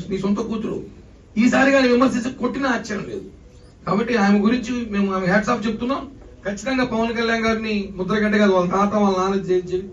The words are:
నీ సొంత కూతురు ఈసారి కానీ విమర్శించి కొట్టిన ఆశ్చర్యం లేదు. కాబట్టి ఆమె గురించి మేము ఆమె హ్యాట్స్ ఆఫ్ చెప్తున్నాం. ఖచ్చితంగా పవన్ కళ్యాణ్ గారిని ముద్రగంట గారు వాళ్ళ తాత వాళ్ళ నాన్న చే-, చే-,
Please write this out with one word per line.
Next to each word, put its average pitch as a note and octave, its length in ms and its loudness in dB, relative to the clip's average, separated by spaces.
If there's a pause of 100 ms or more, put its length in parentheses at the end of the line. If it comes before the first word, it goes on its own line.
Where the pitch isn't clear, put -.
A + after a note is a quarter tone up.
నీ F#3+ 80 -2
సొంత G#3 200 -2
కూతురు A3 460 -6 (540)
ఈసారి B3+ 340 4
కానీ C4+ 160 6
విమర్శించి B3 440 2 (100)
కొట్టిన B3+ 240 -2
ఆశ్చర్యం G#3 440 -4
లేదు. G2 160 -10 (640)
కాబట్టి A#3 280 0
ఆమె G3+ 240 4
గురించి A#3+ 540 0
మేము G3 220 0
ఆమె F#3 100 -2
హ్యాట్స్ G3+ 240 2
ఆఫ్ A3+ 180 -2
చెప్తున్నాం. A#3+ 440 -4 (340)
ఖచ్చితంగా B3+ 400 -2
పవన్ A#3 320 0
కళ్యాణ్ A3+ 300 0
గారిని G#3+ 500 -2
ముద్రగంట G#3 380 0
గారు G#3 160 4
వాళ్ళ F3+ 200 2
తాత G3 220 2
వాళ్ళ G3+ 240 2
నాన్న F#3+ 180 0 (160)
చే-, F3+ 220 0
చే-, F#3+ 200 -4